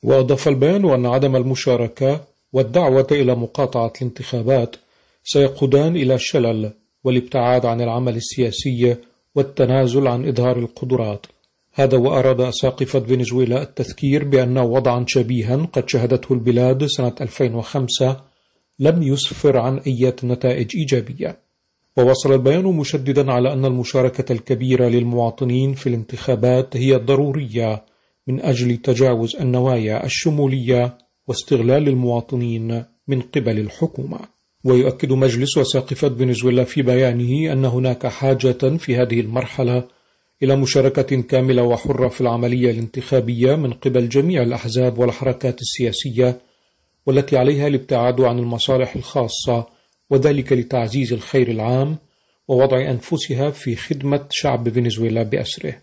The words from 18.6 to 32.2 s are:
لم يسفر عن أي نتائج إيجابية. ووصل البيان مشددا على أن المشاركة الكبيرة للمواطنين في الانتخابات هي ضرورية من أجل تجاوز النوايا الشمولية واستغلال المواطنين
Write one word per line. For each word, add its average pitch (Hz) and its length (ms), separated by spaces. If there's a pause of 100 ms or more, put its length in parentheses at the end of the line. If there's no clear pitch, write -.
لم 165 240
يسفر 139 540
عن 131 200
أي 127 360 (100)
نتائج 123 520
إيجابية. 131 640 (600)
ووصل 131 360
البيان 135 300
مشددا 139 680
على 127 220
أن 131 120
المشاركة 127 680
الكبيرة 123 540
للمواطنين 120 840
في 131 140
الانتخابات 123 880
هي 131 180
ضرورية 120 880 (440)
من 131 140
أجل 123 360
تجاوز 120 580
النوايا 123 680
الشمولية 127 920 (300)
واستغلال 131 600
المواطنين 120 960 (240)